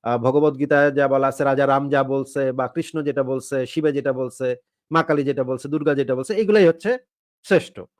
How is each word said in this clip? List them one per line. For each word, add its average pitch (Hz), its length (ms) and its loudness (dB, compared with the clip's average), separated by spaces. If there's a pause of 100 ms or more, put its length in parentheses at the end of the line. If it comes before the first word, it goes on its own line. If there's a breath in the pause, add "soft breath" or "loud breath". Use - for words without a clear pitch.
আ, 120 160 -2
ভগবদ্গীতায় 143 720 2
যা 139 180 2
বলা 135 200 2
আছে, 135 160 -2
রাজা 139 220 2
রাম 139 220 0
যা 135 160 2
বলছে 135 480 -4
বা 127 160 -4
কৃষ্ণ 160 340 -8
যেটা 139 200 -2
বলছে, 131 440 -4
শিবে 151 260 -2
যেটা 139 200 -2
বলছে, 127 440 -4 (340)
মা 160 120 4
কালী 147 220 0
যেটা 135 200 -2
বলছে, 131 240 -6
দুর্গা 147 260 0
যেটা 135 200 -2
বলছে, 131 200 -6
এগুলাই 208 320 4
হচ্ছে 202 320 0 (440)
শ্রেষ্ঠ - 380 0 (200)